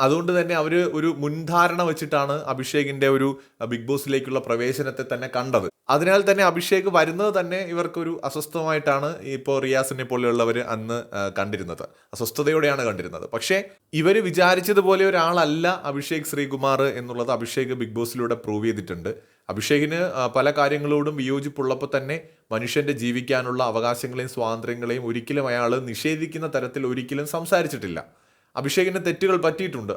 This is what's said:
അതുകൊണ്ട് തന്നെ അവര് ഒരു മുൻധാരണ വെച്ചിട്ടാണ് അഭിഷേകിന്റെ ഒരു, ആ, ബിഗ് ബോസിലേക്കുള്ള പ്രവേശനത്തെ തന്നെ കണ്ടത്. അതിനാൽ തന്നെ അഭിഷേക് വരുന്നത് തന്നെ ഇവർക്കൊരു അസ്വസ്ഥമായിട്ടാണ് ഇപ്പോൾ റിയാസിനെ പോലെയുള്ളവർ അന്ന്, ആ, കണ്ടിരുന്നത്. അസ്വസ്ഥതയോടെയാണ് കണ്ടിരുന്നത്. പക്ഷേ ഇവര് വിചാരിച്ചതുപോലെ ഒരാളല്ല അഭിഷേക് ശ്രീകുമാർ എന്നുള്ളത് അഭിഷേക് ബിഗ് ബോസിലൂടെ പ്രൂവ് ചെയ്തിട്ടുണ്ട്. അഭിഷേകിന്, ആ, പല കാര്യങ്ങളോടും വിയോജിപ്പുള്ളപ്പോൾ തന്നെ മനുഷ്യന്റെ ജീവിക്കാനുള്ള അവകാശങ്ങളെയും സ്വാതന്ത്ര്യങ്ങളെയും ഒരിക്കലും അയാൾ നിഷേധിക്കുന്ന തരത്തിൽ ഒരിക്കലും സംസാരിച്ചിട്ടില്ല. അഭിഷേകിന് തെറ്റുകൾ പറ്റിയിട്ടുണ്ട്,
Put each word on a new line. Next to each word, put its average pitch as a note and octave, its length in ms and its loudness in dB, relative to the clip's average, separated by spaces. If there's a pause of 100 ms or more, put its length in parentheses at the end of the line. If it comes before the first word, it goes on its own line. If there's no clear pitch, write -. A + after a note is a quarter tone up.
അതുകൊണ്ട് E3+ 400 2
തന്നെ E3+ 140 0
അവര് E3 300 2
ഒരു D#3 340 0
മുൻധാരണ E3 640 2
വെച്ചിട്ടാണ് D3+ 500 0
അഭിഷേകിന്റെ C#3 760 0
ഒരു, C3+ 320 2 (220)
ആ, - 20 -4
ബിഗ് A#2 220 -4
ബോസിലേക്കുള്ള C3+ 520 -2
പ്രവേശനത്തെ B2+ 680 -2 (100)
തന്നെ B2+ 220 -6
കണ്ടത്. B2 340 0 (200)
അതിനാൽ F#3 400 4
തന്നെ G3 140 6
അഭിഷേക് F3 420 2
വരുന്നത് F3+ 540 2
തന്നെ F3 180 -2
ഇവർക്കൊരു E3+ 680 -4
അസ്വസ്ഥമായിട്ടാണ് D3+ 1000 -2
ഇപ്പോൾ C3+ 400 -2
റിയാസിനെ C3 420 0
പോലെയുള്ളവർ A#2+ 540 2
അന്ന്, A2+ 560 -4
ആ, G2+ 140 -2 (100)
കണ്ടിരുന്നത്. F#2+ 440 -4
അസ്വസ്ഥതയോടെയാണ് C#3+ 1000 0
കണ്ടിരുന്നത്. F2+ 480 -6
പക്ഷേ F#3 320 0 (300)
ഇവര് F3+ 260 4
വിചാരിച്ചതുപോലെ F#3 840 4
ഒരാളല്ല E3+ 800 2
അഭിഷേക് C#3+ 380 -4
ശ്രീകുമാർ C3+ 600 0
എന്നുള്ളത് A#2+ 480 -2
അഭിഷേക് A#2+ 380 -2
ബിഗ് A#2+ 240 -4
ബോസിലൂടെ A#2 420 -2
പ്രൂവ് G#2+ 320 -2
ചെയ്തിട്ടുണ്ട്. F#2+ 480 -4 (360)
അഭിഷേകിന്, D3 440 0
ആ, E3 320 0
പല B2+ 240 2
കാര്യങ്ങളോടും D3 680 2
വിയോജിപ്പുള്ളപ്പോൾ C#3 800 -2
തന്നെ C3+ 240 -4 (320)
മനുഷ്യന്റെ A#2+ 400 0
ജീവിക്കാനുള്ള B2+ 680 0
അവകാശങ്ങളെയും A#2+ 680 -2
സ്വാതന്ത്ര്യങ്ങളെയും A#2+ 800 -4
ഒരിക്കലും A#2+ 400 -2
അയാൾ A#2+ 340 0
നിഷേധിക്കുന്ന D#3 720 -4
തരത്തിൽ B2+ 320 -2
ഒരിക്കലും C3 400 -4
സംസാരിച്ചിട്ടില്ല. D3 800 -2 (520)
അഭിഷേകിന് F3+ 500 0
തെറ്റുകൾ F3+ 300 2
പറ്റിയിട്ടുണ്ട്, D#3+ 600 -2